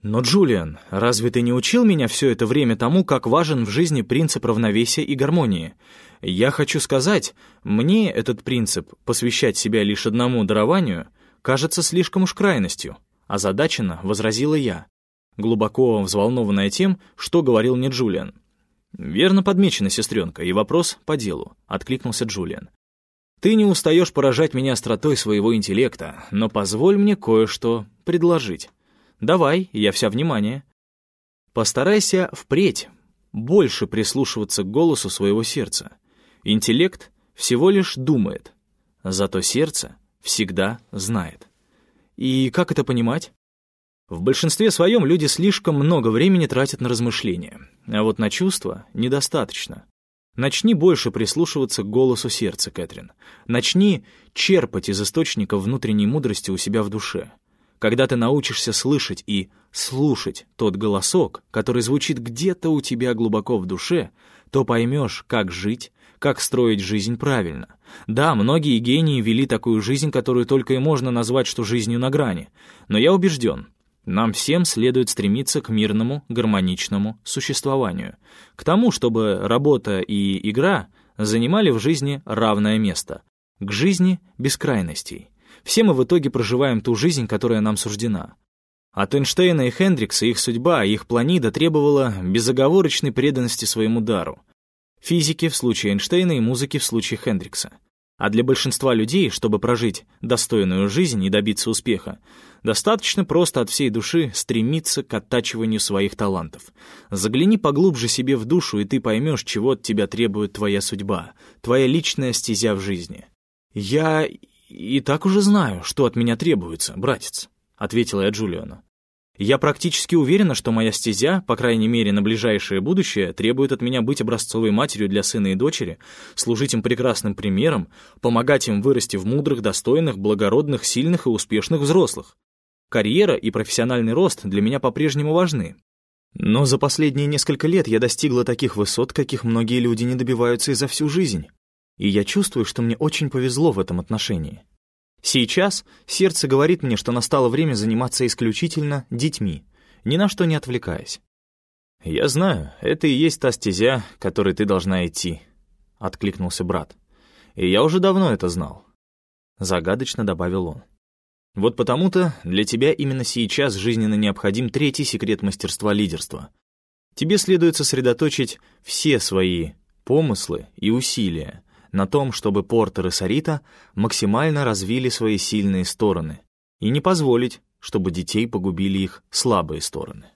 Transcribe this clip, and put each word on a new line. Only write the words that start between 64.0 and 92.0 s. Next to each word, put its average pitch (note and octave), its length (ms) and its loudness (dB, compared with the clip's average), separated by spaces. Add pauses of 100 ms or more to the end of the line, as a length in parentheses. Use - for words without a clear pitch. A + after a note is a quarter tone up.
то C3+ 120 2
поймёшь, A#2+ 600 0
как G#2 240 0
жить, G2 400 -6 (300)
как C#3+ 200 0
строить A#2 380 2
жизнь G#2 380 -2
правильно. G2 580 -4 (320)
Да, C3+ 300 2
многие C3+ 420 2
гении C3+ 420 2
вели A2+ 260 2
такую A2+ 360 0
жизнь, C3+ 300 -2
которую B2 340 2
только C3+ 280 2
и C3 40 0
можно C3 320 0
назвать, A#2+ 380 0
что A#2+ 160 -4
жизнью A#2 340 -2
на B2+ 100 0
грани. B2+ 420 -2 (360)
Но G#2 120 0
я D3 140 6
убеждён, C3+ 540 0 (380)
нам G#2+ 280 0
всем E3 320 0
следует B2+ 460 2
стремиться A2+ 500 0
к - 80 -14
мирному, A2 600 0
гармоничному G#2 960 -2
существованию, C3+ 920 -4 (380)
к - 80 -20
тому, G#3 300 4
чтобы A2 500 0
работа A2+ 560 2
и G2 500 -2
игра C3+ 380 0 (320)
занимали A#2+ 520 2
в A2+ 100 2
жизни C#3 460 -2
равное G#2+ 520 2
место, - 440 -4 (360)
к G2+ 140 -6
жизни F3+ 480 2 (180)
без C3+ 180 0
крайностей. G2 760 -4 (340)
Все A3+ 200 2
мы F#3 100 6
в C3 80 2
итоге D3 260 2
проживаем B2 520 0
ту A#2 160 0
жизнь, C3 320 0
которая A2 320 0
нам G#2+ 160 0
суждена. G#2 580 -4 (580)
От G2+ 220 -2
Эйнштейна D3 540 2
и - 20 0
Хендрикса C#3 560 0
их A#2+ 140 0
судьба, B2 440 0
их G#2+ 220 0
планида B2 460 2
требовала C#3+ 680 2